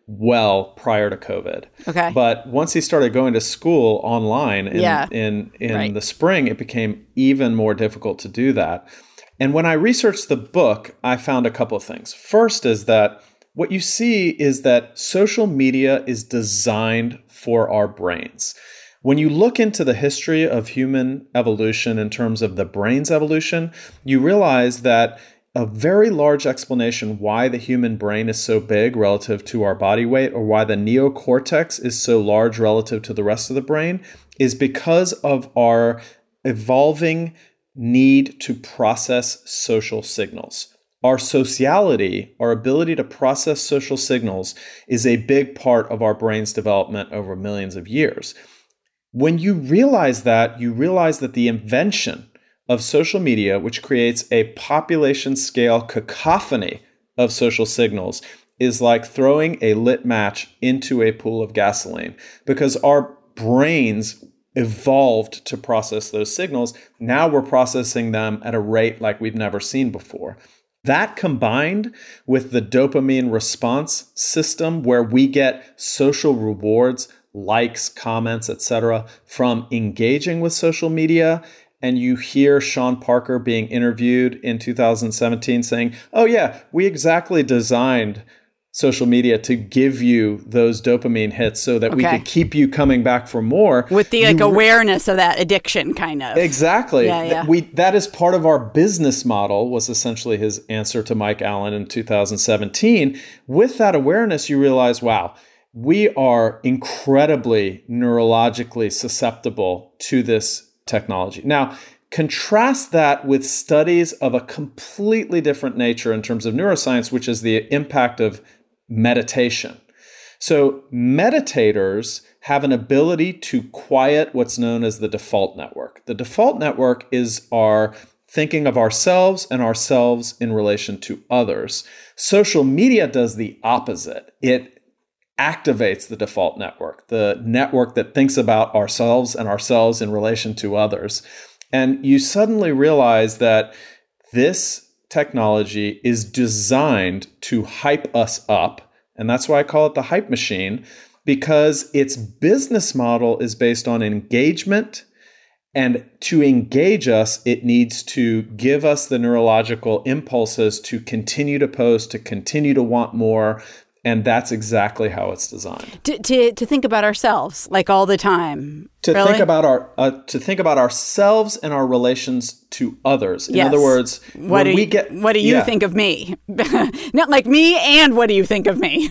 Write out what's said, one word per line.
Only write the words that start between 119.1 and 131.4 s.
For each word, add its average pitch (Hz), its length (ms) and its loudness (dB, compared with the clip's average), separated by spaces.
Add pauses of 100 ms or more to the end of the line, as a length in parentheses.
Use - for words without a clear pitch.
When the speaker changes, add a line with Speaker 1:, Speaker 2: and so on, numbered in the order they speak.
Speaker 1:
So 143 520 2
meditators 123 1300 0 (200)
have 143 220 -2
an 135 80 2
ability 156 640 0
to 120 300 -6
quiet 147 680 0
what's 123 260 -2
known 117 240 -2
as 110 180 -4
the 107 80 -4
default 101 500 -4
network. - 480 -16
The 240 80 -8
default 247 440 0
network 127 520 0
is 120 420 -4
our 110 420 2 (360)
thinking 151 360 -2
of 127 120 2
ourselves 185 720 2
and 127 100 -2
ourselves 120 800 0
in 117 140 -2
relation 104 460 -2
to - 280 -12
others. 104 560 -2 (300)